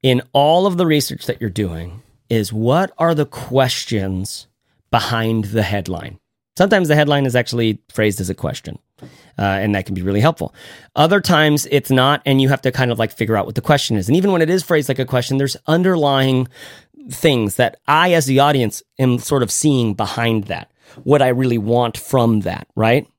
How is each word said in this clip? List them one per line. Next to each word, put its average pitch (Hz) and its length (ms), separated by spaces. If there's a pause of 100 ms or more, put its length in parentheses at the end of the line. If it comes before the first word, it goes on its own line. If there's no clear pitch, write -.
in 127 180 (140)
all 160 320
of 180 100
the 180 80
research 151 420
that - 140
you're 113 80
doing 87 540 (260)
is 110 240
what 127 460
are 165 160
the 147 100
questions 104 1200 (420)
behind 113 560
the 107 160
headline? 90 560 (400)
Sometimes 180 300
the 151 60
headline 147 300
is 123 100
actually 117 540
phrased 107 320
as 90 80
a 95 60
question, - 440 (220)
uh, - 60 (320)
and 101 360
that 95 120
can 98 80
be 90 80
really 98 180
helpful. 160 340 (400)
Other 175 280
times 151 480
it's 139 200
not, 135 360
and 135 160
you 131 80
have 139 120
to 131 80
kind 123 220
of, 113 60
like, 113 140
figure 110 240
out 101 100
what 107 80
the 117 80
question 135 340
is. 95 120
And 143 80
even 190 140
when 170 120
it 160 80
is 180 120
phrased 156 280
like 127 80
a 131 80
question, 131 320
there's 139 180 (100)
underlying 143 840 (640)
things 123 460
that - 300
I, 165 260
as 156 140
the 135 140
audience, 139 420 (160)
am 127 200
sort 135 240
of 110 80
seeing 123 440
behind 110 500
that, 90 260 (340)
what 139 180
I 131 60
really 123 280
want 117 400
from 117 440
that, 90 260 (100)
right? 113 300 (120)